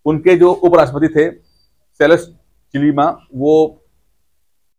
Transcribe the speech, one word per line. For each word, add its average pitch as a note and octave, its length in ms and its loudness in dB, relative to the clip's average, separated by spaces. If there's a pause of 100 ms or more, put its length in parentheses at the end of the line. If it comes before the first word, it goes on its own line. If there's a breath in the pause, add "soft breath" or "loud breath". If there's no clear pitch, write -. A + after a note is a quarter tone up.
उनके D#3+ 320 0
जो F3 160 4
उपराष्ट्रपति D#3+ 560 0
थे D#3 200 -2 (680)
सेलस E3+ 260 2 (480)
Chilima, C#3+ 320 -2 (280)
वो D#3 500 -2 (960)